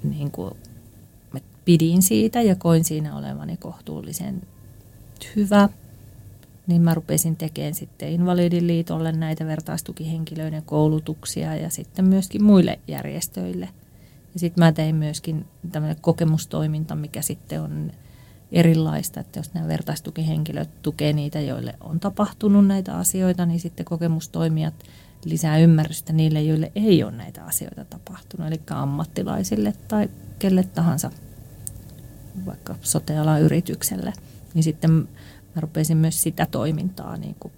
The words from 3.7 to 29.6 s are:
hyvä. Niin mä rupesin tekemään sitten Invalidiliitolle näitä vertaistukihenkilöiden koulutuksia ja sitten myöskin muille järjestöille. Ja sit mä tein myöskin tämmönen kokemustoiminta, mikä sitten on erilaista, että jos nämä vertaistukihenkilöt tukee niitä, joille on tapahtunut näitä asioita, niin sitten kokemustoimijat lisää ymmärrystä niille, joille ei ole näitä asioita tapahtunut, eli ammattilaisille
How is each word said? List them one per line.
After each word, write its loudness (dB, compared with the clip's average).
hyvä. 6
Niin 6
mä 6
rupesin 0
tekemään -6
sitten -12
Invalidiliitolle 2
näitä -4
vertaistukihenkilöiden -6
koulutuksia 0
ja -6
sitten -2
myöskin 2
muille 8
järjestöille. -8
Ja -6
sit -2
mä 6
tein 0
myöskin -4
tämmönen -2
kokemustoiminta, 0
mikä -8
sitten -8
on -6
erilaista, 2
että -12
jos -10
nämä -4
vertaistukihenkilöt -4
tukee -2
niitä, -4
joille -6
on -6
tapahtunut 2
näitä -2
asioita, 0
niin 0
sitten -8
kokemustoimijat -2
lisää 0
ymmärrystä 6
niille, 4
joille 0
ei 6
ole -6
näitä -14
asioita -8
tapahtunut, -12
eli -4
ammattilaisille -4